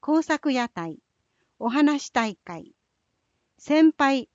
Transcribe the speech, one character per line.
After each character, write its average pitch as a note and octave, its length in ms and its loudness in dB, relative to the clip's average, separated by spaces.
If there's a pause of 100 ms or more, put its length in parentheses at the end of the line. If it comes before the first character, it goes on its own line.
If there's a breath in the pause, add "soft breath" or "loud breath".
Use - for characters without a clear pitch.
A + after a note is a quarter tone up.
工 D#4 220 0
作 D4 300 -2
屋 A#3+ 160 -2
台、 E3 300 -12 (600)
お A3+ 120 -4
話 C#4+ 400 0
大 A3 260 -4
会。 - 380 -18 (840)
先 D#4 380 4
輩 C4+ 380 0